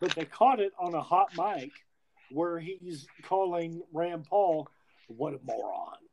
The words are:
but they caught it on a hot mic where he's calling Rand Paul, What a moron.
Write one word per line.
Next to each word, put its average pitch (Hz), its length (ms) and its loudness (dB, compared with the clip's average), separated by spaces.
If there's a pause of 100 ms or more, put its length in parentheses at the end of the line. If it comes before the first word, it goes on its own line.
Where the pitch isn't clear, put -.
but 175 160 0
they 160 100 -4
caught 247 340 4
it 196 200 0
on 175 140 -2
a 151 80 0
hot 180 340 4
mic 165 360 -2 (600)
where 170 280 0
he's 175 480 -10 (160)
calling 175 580 0 (100)
Rand 165 340 -4
Paul, 170 420 2 (400)
What 135 260 -4
a 131 100 -10
moron. 110 540 -6 (160)